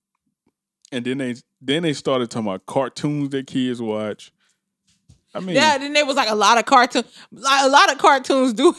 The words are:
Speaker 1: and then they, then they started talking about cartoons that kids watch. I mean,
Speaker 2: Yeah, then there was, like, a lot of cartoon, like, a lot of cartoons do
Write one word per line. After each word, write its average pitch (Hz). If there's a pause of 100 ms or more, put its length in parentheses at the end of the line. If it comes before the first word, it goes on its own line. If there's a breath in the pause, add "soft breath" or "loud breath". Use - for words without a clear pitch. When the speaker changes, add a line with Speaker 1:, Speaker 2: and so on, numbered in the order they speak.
(920)
Speaker 1:
and 120
then 131
they, 123 (260)
then 143
they 156
started 127
talking 110
about 95
cartoons 143
that 135
kids 127
watch. 107 (1040)
I 202
mean, 185
Speaker 2:
Yeah, 285
then 285
there 294
was, 269
like, 240
a 220
lot 214
of 220
cartoon, 254 (280 loud breath)
like, 269
a -
lot 277
of 269
cartoons 269
do 269